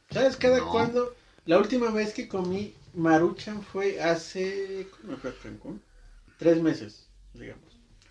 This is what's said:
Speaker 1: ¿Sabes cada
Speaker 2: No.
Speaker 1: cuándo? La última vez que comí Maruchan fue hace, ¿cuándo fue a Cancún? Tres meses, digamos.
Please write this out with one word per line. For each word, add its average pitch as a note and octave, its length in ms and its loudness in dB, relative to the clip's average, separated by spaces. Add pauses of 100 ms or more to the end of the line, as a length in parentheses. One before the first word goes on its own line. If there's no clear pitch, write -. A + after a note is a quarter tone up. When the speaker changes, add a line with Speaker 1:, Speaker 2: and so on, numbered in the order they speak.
(120)
Speaker 1:
¿Sabes B3+ 240 2
cada B3+ 220 4
Speaker 2:
No. E3+ 120 -4
Speaker 1:
cuándo? A#3 460 0 (300)
La E3 120 6
última A#3 320 2
vez G#3+ 240 -2
que - 140 -10
comí F#3+ 460 -4 (200)
Maruchan E3+ 680 2
fue G3 360 -4
hace, F#3+ 880 -4 (140)
¿cuándo F3+ 200 -12
fue C3 100 -8
a - 120 -12
Cancún? A2+ 400 -14 (560)
Tres E3 240 2
meses, C#3+ 460 -4 (240)
digamos. - 440 -20 (340)